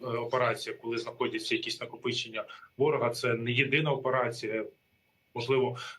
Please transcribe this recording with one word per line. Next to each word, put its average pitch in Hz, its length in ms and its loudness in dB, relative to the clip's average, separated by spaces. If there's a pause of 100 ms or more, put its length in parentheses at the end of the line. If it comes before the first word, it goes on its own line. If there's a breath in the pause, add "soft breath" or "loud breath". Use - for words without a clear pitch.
е, - 40 -6
операція, 117 680 0
коли 117 220 -4
знаходяться 113 560 -2
якісь 113 260 -2
накопичення 110 640 -4 (320 loud breath)
ворога. 131 340 4
Це 117 240 0
не 117 160 0
єдина 139 420 4
операція. 117 720 0 (720)
Можливо, 123 420 2 (220 loud breath)